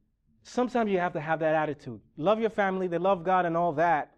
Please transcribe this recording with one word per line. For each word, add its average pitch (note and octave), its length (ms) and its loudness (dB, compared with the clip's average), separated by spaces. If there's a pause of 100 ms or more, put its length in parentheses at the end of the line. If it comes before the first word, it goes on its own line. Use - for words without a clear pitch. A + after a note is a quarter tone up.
(440)
sometimes A#3+ 460 -2
you F#3+ 100 2
have F3 120 -2
to F3 80 -6
have D#3 200 -2
that D#3 160 2
attitude. C#3+ 440 -4 (160)
Love F#3+ 240 0
your A3 100 0
family, F#3+ 380 -2
they E3+ 120 -2
love F#3 240 2
God F#3 220 2
and E3 120 0
all F3 160 0
that. D#3 440 0